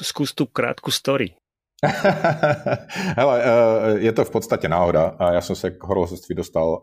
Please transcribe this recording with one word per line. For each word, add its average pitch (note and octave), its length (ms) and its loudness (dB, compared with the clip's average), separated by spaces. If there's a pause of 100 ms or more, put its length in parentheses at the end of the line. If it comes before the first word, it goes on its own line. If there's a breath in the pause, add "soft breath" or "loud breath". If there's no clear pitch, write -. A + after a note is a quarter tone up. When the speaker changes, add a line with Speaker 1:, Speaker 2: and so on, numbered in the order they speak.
Speaker 1:
zkus - 320 -6
tu D3 120 -2
krátku - 440 -6
story. B2+ 440 -2 (480)
Speaker 2:
<laughs> D3+ 1080 0 (280 loud breath)
Hele, B2 280 2
eh, A2+ 540 4
je A2 140 2
to C3 120 2
v - 60 -6
podstatě - 380 -2
náhoda. E2 500 2
A F2 140 2
já F2 80 2
jsem F2+ 160 -4
se F#2 140 -4
k - 140 -14
horolezectví F2 500 -4
dostal, E2 480 -2